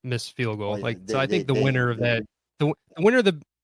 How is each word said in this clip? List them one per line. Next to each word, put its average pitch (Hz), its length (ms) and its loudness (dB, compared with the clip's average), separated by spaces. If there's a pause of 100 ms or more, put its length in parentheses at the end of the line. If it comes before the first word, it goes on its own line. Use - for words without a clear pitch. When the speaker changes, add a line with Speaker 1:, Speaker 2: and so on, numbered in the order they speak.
Speaker 1:
missed 123 320 -6
field 110 240 -2
goal. 104 140 -4
Speaker 2:
Oh, 104 40 -6
yeah, 98 60 -8
Speaker 1:
Like, 95 220 -6
Speaker 2:
they, 107 80 -4
Speaker 1:
so 131 60 0
I 135 80 0
think 139 200 0
Speaker 2:
they, 135 60 2
Speaker 1:
the 143 60 2
Speaker 2:
they, 131 40 4
Speaker 1:
winner 127 260 2
of 117 80 -2
Speaker 2:
they 117 80 -2
Speaker 1:
that, 117 160 0 (380)
the, 151 80 0
w-, 156 80 -2 (200)
the 165 80 -6
winner 233 140 6
of 233 80 4
the, 165 160 0 (220)